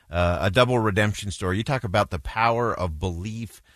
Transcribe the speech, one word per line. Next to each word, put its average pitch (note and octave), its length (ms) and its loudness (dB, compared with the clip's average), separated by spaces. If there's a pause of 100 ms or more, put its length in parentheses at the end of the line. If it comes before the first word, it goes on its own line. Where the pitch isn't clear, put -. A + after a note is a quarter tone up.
(100)
uh, F2 300 2
a F#2+ 100 2
double B2 280 4
redemption G#2 520 0
story. F#2 260 -4
You A2+ 80 -2
talk C3 200 -2
about G2+ 260 0
the F2+ 80 -4
power A#2 600 0
of E2 200 -4
belief F#2+ 640 -6 (140)